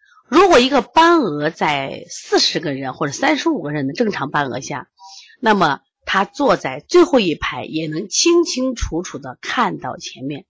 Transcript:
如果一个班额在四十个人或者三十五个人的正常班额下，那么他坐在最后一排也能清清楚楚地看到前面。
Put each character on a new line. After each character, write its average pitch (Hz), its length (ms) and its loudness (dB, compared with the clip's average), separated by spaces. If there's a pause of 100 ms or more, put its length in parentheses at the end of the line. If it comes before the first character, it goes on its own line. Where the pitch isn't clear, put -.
(280)
如 359 200 6
果 320 120 8
一 254 100 4
个 269 140 2
班 339 380 4
额 147 280 -2
在 147 600 -4
四 - 280 -2
十 - 220 0
个 151 140 -4
人 131 200 -6
或 151 140 -4
者 139 60 -6
三 302 240 0
十 330 120 -2
五 226 140 -2
个 147 80 -6
人 135 160 -2
的 139 60 -4
正 220 180 -2
常 139 180 -4
班 143 220 -2
额 123 80 -6
下， 135 300 -10 (500)
那 220 160 2
么 156 240 0 (260)
他 190 180 0
坐 214 320 0
在 139 320 -8
最 349 160 6
后 269 160 2
一 170 140 0
排 - 300 -8
也 156 240 -6
能 160 220 -8
清 339 340 4
清 254 320 -4
楚 165 260 -6
楚 - 160 -12
地 131 240 -16
看 180 380 -4
到 127 180 -8
前 - 260 -16
面。 160 260 -10